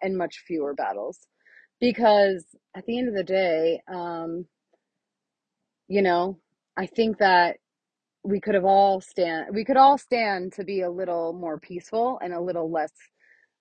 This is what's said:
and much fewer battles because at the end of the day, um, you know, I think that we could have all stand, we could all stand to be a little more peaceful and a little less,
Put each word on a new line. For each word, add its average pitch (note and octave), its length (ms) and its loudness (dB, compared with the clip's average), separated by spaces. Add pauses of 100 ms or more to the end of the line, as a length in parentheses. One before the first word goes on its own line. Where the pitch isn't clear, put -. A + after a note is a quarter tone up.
and F#3+ 160 -4
much - 300 -6
fewer D3 260 -4
battles A2 460 -6 (640)
because G#3 640 4 (300)
at F#3 100 -14
the A#3+ 140 -6
end B3+ 100 -2
of G#3 60 -6
the F#3+ 80 -2
day, E3+ 580 0 (100)
um, E3+ 540 -8 (1400)
you G3+ 120 0
know, F3+ 380 0 (380)
I F#3+ 80 -6
think A3 340 -2
that F3+ 380 4 (680)
we G3 140 -2
could G#3 160 -2
have F#3 100 2
all G3 360 4
stand, E3+ 520 -4
we G#3 120 -4
could C4 120 2
all C4+ 200 8
stand G3+ 560 -4
to G3+ 100 -10
be G3 180 -4
a F3+ 80 -2
little F3 440 -4
more E3 260 -8
peaceful A3+ 600 -4
and F3+ 120 -6
a E3+ 60 -6
little E3+ 320 -4
less, D#3 220 -4 (680)